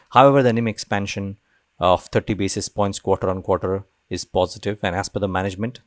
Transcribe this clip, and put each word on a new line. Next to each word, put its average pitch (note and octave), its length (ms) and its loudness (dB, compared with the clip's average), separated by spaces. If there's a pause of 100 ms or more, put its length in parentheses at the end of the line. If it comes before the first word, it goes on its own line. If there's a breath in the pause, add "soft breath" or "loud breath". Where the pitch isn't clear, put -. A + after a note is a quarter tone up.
However, C#3 320 6
the B2 120 4
nim A#2 140 -2
expansion G2+ 720 -6 (420)
of F2+ 260 2
thirty - 280 -2
basis G2 360 -4
points G2+ 300 -2
quarter F#2+ 300 -2
on F#2 140 -4
quarter F#2+ 420 -2 (240)
is F2+ 160 -8
positive, F#2 580 -4
and F2+ 120 -2
as F#2+ 140 -4
per - 100 -6
the G2 80 -2
management, F#2+ 600 -4